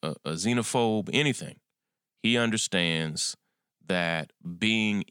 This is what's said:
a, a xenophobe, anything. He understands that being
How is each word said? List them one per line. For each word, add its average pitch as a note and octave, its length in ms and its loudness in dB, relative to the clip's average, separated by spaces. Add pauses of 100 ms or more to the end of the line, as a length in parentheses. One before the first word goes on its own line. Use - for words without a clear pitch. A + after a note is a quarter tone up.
a, D#2 220 -4
a D2+ 80 -4
xenophobe, A2 800 0
anything. C3 480 0 (600)
He A#2 140 4
understands F2 1000 0 (500)
that E2+ 460 -2 (260)
being G#2+ 520 2